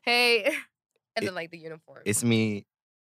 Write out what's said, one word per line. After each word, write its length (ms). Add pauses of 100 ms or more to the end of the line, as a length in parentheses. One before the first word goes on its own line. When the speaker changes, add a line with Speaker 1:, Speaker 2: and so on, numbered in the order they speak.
Speaker 1:
"Hey." 420
<laughs> 200 (520)
And 80
Speaker 2:
It, 20
Speaker 1:
then, 80
like, 160
the 80
uniform. 480
Speaker 2:
it's 160
me. 440 (360)